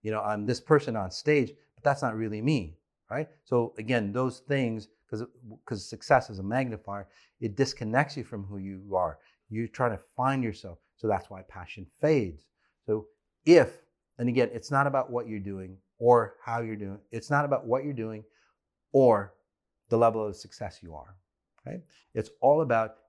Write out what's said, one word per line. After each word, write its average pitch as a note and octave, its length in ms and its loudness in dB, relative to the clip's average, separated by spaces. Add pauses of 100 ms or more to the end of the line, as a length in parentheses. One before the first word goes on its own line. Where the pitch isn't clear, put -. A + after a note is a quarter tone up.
You G#2+ 100 -6
know, G#2+ 100 -2
I'm G#2 240 -2
this A#2+ 140 -2
person C#3 360 2
on F#2+ 140 -4
stage, D3 440 0 (200)
but - 100 -20
that's C#3 180 2
not A#2 140 -2
really A2 260 -4
me," A2+ 360 -2 (320)
right? D3+ 200 -6 (140)
So A#2+ 340 0
again, G#2+ 340 -2
those B2+ 300 -2
things, A#2 480 -2 (200)
'cause, A2 140 -6 (420)
'cause G2+ 220 -8
success - 420 0
is G2 100 -10
a F#2+ 40 -6
magnifier, G#2 640 -6 (320)
it A2 160 -6
disconnects C3 600 -2
you A#2+ 60 -10
from G2+ 200 -12
who G2+ 140 -12
you G2 380 -10
are. E2+ 240 0 (280)
You're A2 200 -6
trying A#2 280 -2
to - 80 -14 (140)
find C3 260 0
yourself. F#2+ 360 -8 (180)
So A2+ 100 -4
that's G2 220 -2
why F#2+ 140 -16
passion F#2 420 -16 (160)
fades. A#2+ 460 0 (400)
So G#2+ 200 -2 (380)
if, D#3 400 6 (320)
and B2 100 -2
again, A#2+ 240 2
it's A#2 200 -10
not C#3 160 2
about C3+ 240 -2
what A#2+ 160 -4
you're A2 120 -8
doing F#2+ 380 -10 (220)
or A#2 440 6
how A#2 180 -4
you're A2 140 -6
doing. G2+ 240 -10 (120)
It's A2+ 180 -10
not C#3+ 160 2
about C#3 200 -2
what C3 200 -2
you're D3 80 -6
doing A2 320 -8 (680)
or A2+ 440 4 (540)
the A2+ 80 2
level A2+ 280 4
of G2+ 100 -6
success - 460 -14
you E2 140 -18
are, D2 200 -20 (500)
right? F3+ 160 -12 (340)
It's A2 160 -6 (100)
all D3 200 6
about A2+ 360 0 (100)